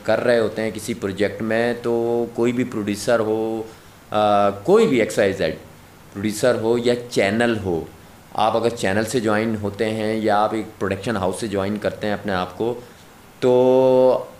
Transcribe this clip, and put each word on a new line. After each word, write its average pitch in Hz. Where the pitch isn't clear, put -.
कर 110
रहे 120
होते 110
हैं 110
किसी 110
project 98
में, 117
तो 117
कोई 120
भी 123
producer 110
हो, 110
आ, 104
कोई 190
भी 131
X 107
Y 98
Z 82
producer 107
हो 113
या 120
channel 117
हो, 85
आप 110
अगर 113
channel 110
से 117
ज्वाइन 110
होते 101
हैं 110
या 104
आप 107
एक 107
production 98
house 95
से 117
ज्वाइन 98
करते 98
हैं 104
अपने 98
आप 90
को, 120
तो 127